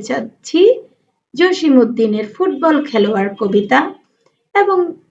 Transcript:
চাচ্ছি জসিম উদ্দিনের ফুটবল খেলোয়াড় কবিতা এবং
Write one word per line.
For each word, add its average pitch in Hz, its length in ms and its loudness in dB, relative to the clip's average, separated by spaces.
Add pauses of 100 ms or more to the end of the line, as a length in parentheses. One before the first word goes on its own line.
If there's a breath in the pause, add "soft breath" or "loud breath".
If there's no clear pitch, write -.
চাচ্ছি - 580 -6 (720)
জসিম 311 440 2
উদ্দিনের 220 500 0
ফুটবল 320 560 -2
খেলোয়াড় 208 500 -2
কবিতা 208 460 0 (760)
এবং 392 240 2 (320)